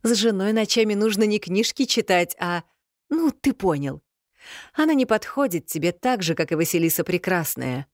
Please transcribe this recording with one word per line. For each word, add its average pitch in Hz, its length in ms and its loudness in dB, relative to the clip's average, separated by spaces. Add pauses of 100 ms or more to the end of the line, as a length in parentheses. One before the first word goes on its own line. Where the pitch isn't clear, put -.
«С 233 140 2
женой 202 360 2
ночами 220 420 2
нужно 208 300 2
не 208 140 2
книжки 208 460 0
читать, 180 560 0
а... 175 240 -2 (460)
Ну, 320 200 2
ты - 220 -2
понял. 147 500 -2 (680)
Она 311 220 2
не 262 120 4
подходит 214 600 -2
тебе 165 260 -2
так 247 300 -2
же, 165 120 0
как 156 160 -2
и 165 60 0
Василиса 165 480 0
Прекрасная». 143 880 -4